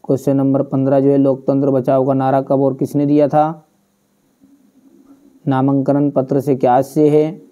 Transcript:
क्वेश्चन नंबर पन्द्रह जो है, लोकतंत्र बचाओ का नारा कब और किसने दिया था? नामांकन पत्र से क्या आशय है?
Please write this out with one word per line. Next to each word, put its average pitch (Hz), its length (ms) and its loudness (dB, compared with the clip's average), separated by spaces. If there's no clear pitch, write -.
क्वेश्चन 139 340 0
नंबर 135 260 0
पन्द्रह 135 360 0
जो 139 120 2
है, 139 60 2
लोकतंत्र 139 520 0
बचाओ 135 380 0
का 139 60 0
नारा 135 280 0
कब 135 200 -2
और 135 120 0
किसने 143 320 -2
दिया 147 220 2
था? 151 400 -2
नामांकन 139 640 0
पत्र 139 300 -2
से 135 160 -2
क्या 127 180 0
आशय 139 360 0
है? 151 420 -2